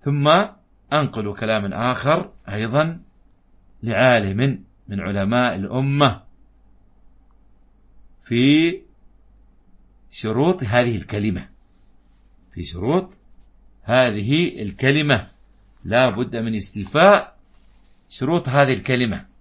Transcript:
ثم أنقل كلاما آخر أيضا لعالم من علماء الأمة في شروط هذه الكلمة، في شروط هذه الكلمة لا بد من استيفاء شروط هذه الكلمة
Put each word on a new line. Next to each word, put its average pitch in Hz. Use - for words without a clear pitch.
ثم 143
أنقل 117
كلاما 110
آخر 147
أيضا 131
لعالم 113
من 101
علماء 101
الأمة 131
في 151
شروط 135
هذه 120
الكلمة، 104
في 87
شروط 123
هذه 123
الكلمة 135
لا 123
بد 117
من 113
استيفاء 143
شروط 165
هذه 131
الكلمة 123